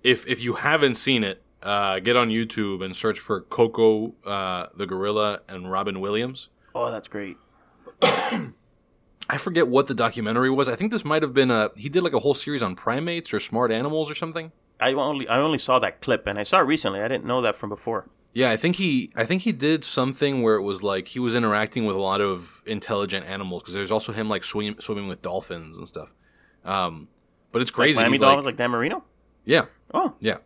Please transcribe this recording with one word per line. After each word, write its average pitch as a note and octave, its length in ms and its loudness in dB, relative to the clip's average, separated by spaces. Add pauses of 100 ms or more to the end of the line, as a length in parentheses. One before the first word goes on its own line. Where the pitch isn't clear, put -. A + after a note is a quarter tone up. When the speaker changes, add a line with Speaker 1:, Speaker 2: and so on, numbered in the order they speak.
Speaker 1:
If, B2+ 240 4
if A#2+ 120 -2
you A#2+ 140 -4
haven't C#3+ 420 2
seen B2 280 0
it, G2 180 -6 (200)
uh, G2 380 0
get A#2 160 2
on A#2+ 140 4
YouTube G#2+ 560 -2
and F#2 100 -10
search A2 240 -2
for G2 220 -4
Coco, A2+ 720 2 (120)
uh, F#2 420 -4 (100)
the G2+ 80 -4
gorilla G#2 640 -2
and F#2 200 -12
Robin F#2+ 300 -2
Williams. A2+ 480 -4 (260)
Speaker 2:
Oh, A#2+ 180 -2
that's A2 180 -10
great. G2+ 260 -10 (340)
Speaker 1:
<coughs> - 320 -8
I - 1400 -4
forget E3+ 300 2
what C3+ 200 4
the C3+ 60 -4
documentary A#2 560 0
was. C3 200 2
I A#2 80 -2
think G#3+ 160 -2
this A3+ 100 -2
might D#3 180 2
have C#3 120 -2
been C3 180 6
a, G#2+ 240 4
he A2+ 140 -8
did, F3 140 2
like, E3 100 0
a D3 60 4
whole C3+ 160 2
series D3 280 -4
on F#2 120 -4
primates E3 580 -4
or G#2 80 0
smart A#2 300 0
animals D3 380 -2
or D3+ 60 -8
something. D#3+ 380 -8 (260)
Speaker 2:
I B2+ 140 4
only, C#3 340 -2
I A#2 120 2
only D3+ 180 2
saw B2 220 4
that G2+ 220 -2
clip, - 240 0
and G2+ 140 -4
I G#2 40 -4
saw F#3+ 160 4
it E3 40 6
recently. A#2+ 380 0
I A2+ 80 -2
didn't - 160 -4
know B2 160 0
that A2 160 0
from G#2+ 100 -10
before. G#2 400 -6 (240)
Speaker 1:
Yeah, B2 200 2
I A2 40 2
think F3 220 0
he, D3+ 380 0
I A2+ 100 2
think F3+ 160 -2
he - 100 0
did D3+ 320 2
something C3+ 600 0
where A2 120 6
it G2 60 0
was G2 220 -4
like G2 260 -2
he B2+ 100 -8
was A#2+ 160 0
interacting A2 500 0
with G2 120 0
a - 20 -2
lot G2 220 0
of F2+ 440 -2
intelligent G2+ 600 -4
animals, F#2+ 380 -8
'cause F2 100 -12
there's G2 180 -4
also A2 220 -2
him, G#2+ 160 -4
like, G2 160 -2
swim-, G#2 340 -4
swimming G#2 300 -8
with F2 120 -12
dolphins F2 560 -8
and E2+ 100 -14
stuff. - 260 -14 (500)
Um, F2 460 -4 (420)
but A#2+ 100 0
it's B2 100 -2
Speaker 2:
Like - 40 -18
Speaker 1:
crazy. C#3 220 4
Speaker 2:
Miami A2+ 160 4
Speaker 1:
He's C#3 80 4
Speaker 2:
Dolphins, C#3 240 6
Speaker 1:
like, C3+ 80 -2
Speaker 2:
like - 40 -10
Dan A#2+ 140 2
Marino? C#3 320 -2 (400)
Speaker 1:
Yeah. C#3 220 4 (280)
Speaker 2:
Oh. E4+ 260 0
Speaker 1:
Yeah. - 260 0